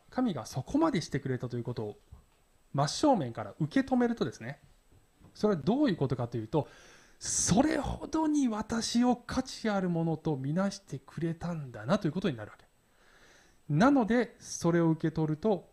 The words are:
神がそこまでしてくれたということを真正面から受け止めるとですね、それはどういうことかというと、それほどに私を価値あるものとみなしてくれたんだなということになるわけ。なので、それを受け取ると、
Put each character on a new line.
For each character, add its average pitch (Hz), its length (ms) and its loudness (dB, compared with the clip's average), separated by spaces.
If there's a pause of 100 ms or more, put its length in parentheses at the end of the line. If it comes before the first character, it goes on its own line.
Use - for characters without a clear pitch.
神 247 240 0
が 117 120 -6
そ - 180 -6
こ - 160 0
ま 320 120 4
で 196 80 0
し - 80 -4
て 135 140 -4
く 135 80 -4
れ 127 80 0
た 127 100 -6
と 117 80 -6
い 120 60 -2
う - 20 -10
こ 127 100 -6
と 117 100 -6
を 104 140 -8 (760)
真 143 140 2
正 277 280 4
面 127 160 -2
か 113 120 -8
ら 101 160 -10
受 208 240 2
け 269 40 -6
止 262 80 0
め 240 120 4
る 233 80 -2
と 202 100 -2
で 117 80 -4
す - 80 -18
ね、 117 180 -10 (760)
そ - 140 -2
れ 208 80 2
は 147 80 -6
ど 262 200 4
う 277 60 4
い 185 40 2
う - 20 0
こ 139 120 0
と 131 100 -2
か 120 100 -4
と 123 100 -6
い 110 60 -4
う 110 40 -8
と、 151 200 0 (520)
そ - 420 2
れ 311 160 2
ほ - 300 -6
ど 320 180 0
に 294 220 2
私 226 560 -2
を 247 120 4
価 - 280 -4
値 - 260 -6
あ 202 100 0
る 185 100 0
も 165 140 0
の 165 140 0
と 156 180 -2
み 135 180 -4
な 190 180 0
し - 80 -14
て - 180 -12
く - 240 -12
れ 165 140 -2
た 170 160 -6
ん 147 200 -8
だ 107 140 -12
な 185 140 2
と 170 80 0
い - 20 4
う - 20 2
こ 185 100 -4
と 190 100 0
に 123 40 -6
な 107 80 -10
る 104 60 -12
わ - 80 -20
け。 - 80 -20 (1040)
な 185 220 6
の 254 160 4
で、 233 320 0
そ - 320 -2
れ 170 100 4
を 165 80 6
受 160 200 2
け - 20 0
取 156 220 0
る 151 40 -2
と、 202 360 -2